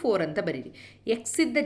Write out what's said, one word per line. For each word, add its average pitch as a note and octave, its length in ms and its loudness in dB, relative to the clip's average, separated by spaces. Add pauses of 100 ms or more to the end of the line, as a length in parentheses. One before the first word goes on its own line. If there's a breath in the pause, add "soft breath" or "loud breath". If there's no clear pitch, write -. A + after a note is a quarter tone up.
four G3+ 200 4
ಅಂತ D#3 160 -2
ಬರೀರಿ. - 680 -6
ಎಕ್ಸ್ A#3 340 0
ಇದ್ದ C4+ 260 2